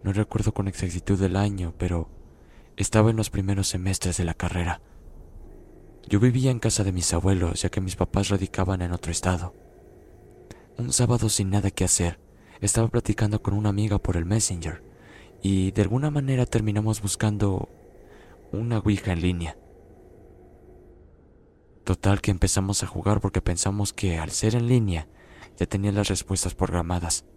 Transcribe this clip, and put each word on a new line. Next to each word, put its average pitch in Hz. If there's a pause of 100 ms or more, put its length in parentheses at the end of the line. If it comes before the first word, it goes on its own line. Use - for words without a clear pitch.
No 98
recuerdo 104
con 98
exactitud 92
el 92
año, 98
pero 87 (680)
estaba 110
en 110
los 110
primeros 98
semestres 92
de 90
la 82
carrera. 87 (1300)
Yo 101
vivía 127
en 123
casa 110
de 95
mis 90
abuelos, 87
ya 90
que -
mis 92
papás 98
radicaban 95
en 87
otro 85
estado. 90 (1200)
Un 123
sábado, 117
sin 98
nada 98
que -
hacer, 87 (420)
estaba 113
platicando 107
con 101
una 107
amiga 101
por 92
el 85
Messenger 90 (580)
y 95
de 104
alguna 135
manera 135
terminamos 107
buscando 101 (840)
una 113
ouija 98
en 85
línea. 85 (2250)
Total 98
que 104
empezamos 95
a 95
jugar 101
porque 95
pensamos 98
que, 87
al 80
ser 110
en 117
línea, 104 (500)
ya 87
tenía 101
las 101
respuestas 92
programadas. 87 (120)